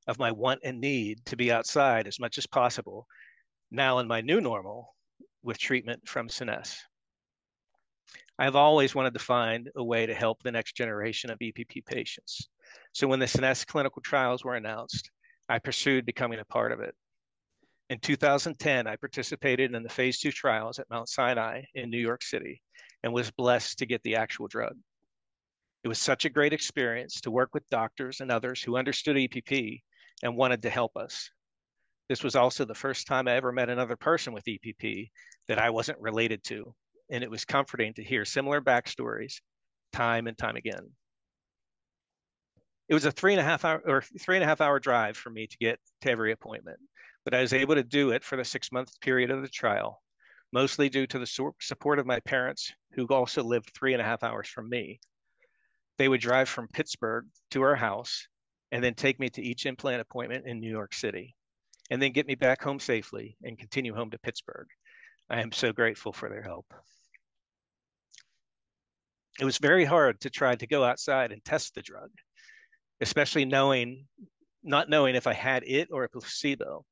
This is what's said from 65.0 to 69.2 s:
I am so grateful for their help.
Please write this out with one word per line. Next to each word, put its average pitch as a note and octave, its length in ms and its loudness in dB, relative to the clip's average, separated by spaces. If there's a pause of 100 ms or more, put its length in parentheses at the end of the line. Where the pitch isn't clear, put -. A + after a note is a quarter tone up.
I A#2 120 -2
am A2+ 100 -4
so A2+ 220 0
grateful A2 400 0
for - 160 -8
their G#2+ 140 -10
help. F2 240 -10 (2750)